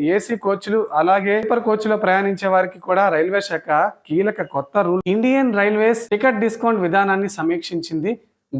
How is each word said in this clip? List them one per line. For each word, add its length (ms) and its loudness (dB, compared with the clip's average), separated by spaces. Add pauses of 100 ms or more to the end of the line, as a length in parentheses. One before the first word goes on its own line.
(140)
ఏసీ 220 -2 (100)
కోచ్లు, 340 -2 (200)
అలాగే 420 2
స్లీపర్ 260 0
కోచ్లో 360 0
ప్రయాణించే 500 0
వారికి 340 0
కూడా 160 2 (120)
రైల్వే 340 0
శాఖ 200 -6 (380)
కీలక 480 -2
కొత్త 320 0
రూల్, 160 0 (100)
ఇండియన్ 460 2
రైల్వేస్ 420 2 (120)
టికెట్ 320 0
డిస్కౌంట్ 400 0
విధానాన్ని 520 0
సమీక్షించింది. 760 -4 (460)